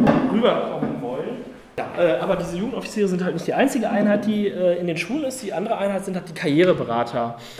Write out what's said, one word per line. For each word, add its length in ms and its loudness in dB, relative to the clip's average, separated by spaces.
rüberkommen 720 0
wollen. 580 -8
Ja, 200 -6
äh, 220 4
aber 160 0
diese 220 -4
Jugendoffiziere 500 -2
sind 160 0
halt 120 0
nicht 120 -4
die 60 0
einzige 360 2
Einheit, 360 2
die, 240 2
äh, 280 2
in 100 -2
den 100 -2
Schulen 260 -2
ist. 180 -6
Die 120 -8
andere 240 -2
Einheit 260 -2
sind 120 -6
halt 120 -6
die 60 -14
Karriereberater. 1040 2